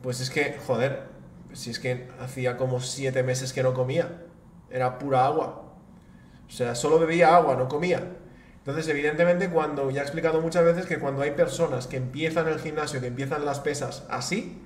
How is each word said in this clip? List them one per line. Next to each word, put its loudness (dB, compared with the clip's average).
pues -6
es -4
que, -2
joder, 0
si -12
es -8
que -4
hacía -4
como 0
siete -2
meses -2
que 0
no 4
comía, -2
era 0
pura 2
agua. -2
O -20
sea, -2
solo 4
bebía 6
agua, 6
no 0
comía. -2
Entonces, -4
evidentemente, 2
cuando, 0
ya -2
he -2
explicado 0
muchas 2
veces 4
que -4
cuando -2
hay 0
personas 0
que -6
empiezan -2
el -2
gimnasio, -4
que -6
empiezan -4
las -2
pesas -4
así -4